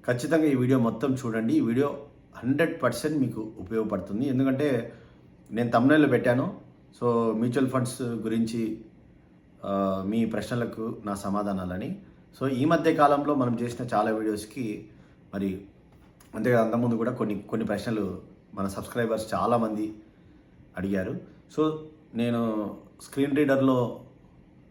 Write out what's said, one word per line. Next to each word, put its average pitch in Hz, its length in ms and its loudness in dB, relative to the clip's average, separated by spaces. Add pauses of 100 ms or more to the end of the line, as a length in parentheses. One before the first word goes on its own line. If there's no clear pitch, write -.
ఖచ్చితంగా 147 380 2
ఈ 139 100 4
వీడియో 123 240 4
మొత్తం 123 340 0
చూడండి. 113 400 0
ఈ 156 60 4
వీడియో 127 380 2 (380)
హండ్రెడ్ 143 480 0
పర్సెంట్ 147 340 0
మీకు 110 420 -2
ఉపయోగపడుతుంది. 104 680 -2
ఎందుకంటే 131 680 0 (580)
నేను 113 200 0
థంబ్‌నెయిల్‌లో 139 380 6
పెట్టాను, 127 440 2 (500)
so 117 280 2
మ్యూచువల్ 127 380 0
ఫండ్స్ 127 320 -2
గురించి, 113 800 -2 (840)
ఆ, 98 420 0
మీ 113 180 2
ప్రశ్నలకు 110 800 -4
నా 101 100 -4
సమాధానాలని. 98 800 -4 (460)
So 135 80 0
ఈ 131 160 0
మధ్య 160 280 4
కాలంలో 143 420 4
మనం 120 260 2
చేసిన 120 320 -6
చాలా 110 180 2
వీడియోస్కి 107 760 -4 (480)
మరి 98 280 -4 (720)
అంతేకాదు, 113 300 4
అంతకుముందు 117 300 2
కూడా 117 160 0
కొన్ని, 104 380 -4
కొన్ని 113 180 -2
ప్రశ్నలు 101 540 -4 (320)
మన 98 140 -4
సబ్స్క్రైబర్స్ 110 680 -4
చాలామంది 110 600 0 (840)
అడిగారు. 98 420 -2 (380)
So 156 140 2 (440)
నేను 113 600 -2 (260)
స్క్రీన్ 139 360 -2
రీడర్లో 135 640 2 (720)